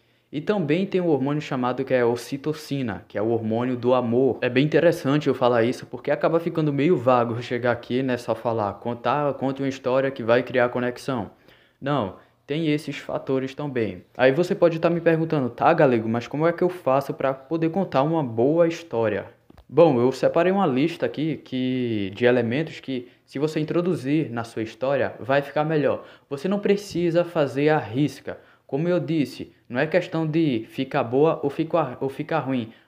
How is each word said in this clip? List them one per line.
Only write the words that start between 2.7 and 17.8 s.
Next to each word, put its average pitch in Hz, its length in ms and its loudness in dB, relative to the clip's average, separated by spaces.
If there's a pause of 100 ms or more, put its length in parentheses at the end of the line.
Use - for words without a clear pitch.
que - 100 -12
é 101 40 -2
o 113 80 0
hormônio 117 480 -2
do 120 160 2
amor. 123 480 2
É 123 80 0
bem 127 160 2
interessante 151 640 2
eu 131 40 2
falar 120 300 4
isso, 127 220 -2
porque - 260 -6
acaba 160 300 0
ficando 165 320 -2
meio 147 240 2
vago 120 440 2
chegar 120 300 -2
aqui, 120 320 -2
né, 127 140 -2
só - 180 -4
falar, 110 380 -2
contar, 123 600 -2
conte 135 260 -4
uma 135 80 -2
história 135 420 0
que 135 100 -10
vai 120 220 4
criar 123 240 2
conexão. 123 640 -4 (480)
Não, 127 380 -4 (280)
tem 156 240 -4
esses 147 280 -2
fatores 131 580 -4
também. 120 480 -4 (140)
Aí 131 160 6
você 175 200 0
pode 165 240 4
tá 165 120 2
me 170 100 0
perguntando, 160 500 2
"Tá, 117 240 4
Galego, 120 360 4
mas 117 180 -2
como 151 180 -2
é 170 60 4
que 170 120 -2
eu 180 60 2
faço 139 440 0
pra 135 200 -2
poder 160 360 -4
contar 165 340 0